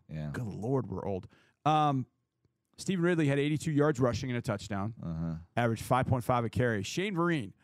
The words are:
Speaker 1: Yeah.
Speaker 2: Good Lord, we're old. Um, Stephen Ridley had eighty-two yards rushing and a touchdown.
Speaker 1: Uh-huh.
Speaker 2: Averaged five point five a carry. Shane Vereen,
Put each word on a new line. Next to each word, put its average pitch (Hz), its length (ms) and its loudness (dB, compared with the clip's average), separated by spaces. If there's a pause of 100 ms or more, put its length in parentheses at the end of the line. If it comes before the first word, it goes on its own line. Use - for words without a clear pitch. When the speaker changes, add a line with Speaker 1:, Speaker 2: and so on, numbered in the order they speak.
Speaker 1:
Yeah. 76 240 -6
Speaker 2:
Good 123 140 -6
Lord, 113 420 -2
we're 95 160 -6
old. 98 220 -4 (380)
Um, 147 400 2 (720)
Stephen 180 260 0
Ridley 165 240 4
had 139 120 4
eighty-two 151 320 0
yards 147 280 4
rushing 127 300 2
and 120 80 -2
a 117 40 -2
touchdown. 104 520 -4 (100)
Speaker 1:
Uh-huh. 82 300 -4 (220)
Speaker 2:
Averaged 117 280 0
five 127 240 2
point 127 160 0
five 123 220 2
a 110 40 -4
carry. 117 340 0
Shane 196 320 -4
Vereen, 160 360 0 (120)